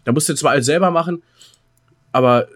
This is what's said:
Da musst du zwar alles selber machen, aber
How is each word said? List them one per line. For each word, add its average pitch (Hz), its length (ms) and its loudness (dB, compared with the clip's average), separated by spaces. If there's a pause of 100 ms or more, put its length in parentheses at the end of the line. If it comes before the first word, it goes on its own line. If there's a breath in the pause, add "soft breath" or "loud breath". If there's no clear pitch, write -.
Da 120 80 0
musst 151 160 -2
du 156 60 -2
zwar 139 180 0
alles 131 140 0
selber 175 240 0
machen, 165 320 -4 (920 soft breath)
aber 123 420 2